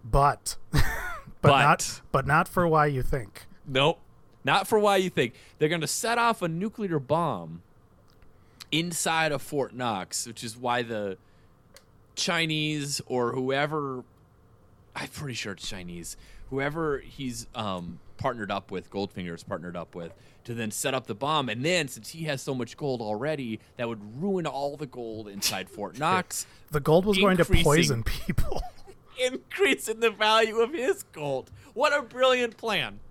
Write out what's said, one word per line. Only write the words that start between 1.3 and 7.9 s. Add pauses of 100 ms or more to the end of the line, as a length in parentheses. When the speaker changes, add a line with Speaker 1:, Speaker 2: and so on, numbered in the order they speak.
Speaker 2:
But
Speaker 1:
not, (100)
but
not
for
why
you
think. (220)
Speaker 2:
Nope. (460)
Not
for
why
you
think. (240)
They're
gonna
set
off
a
nuclear
bomb (1120)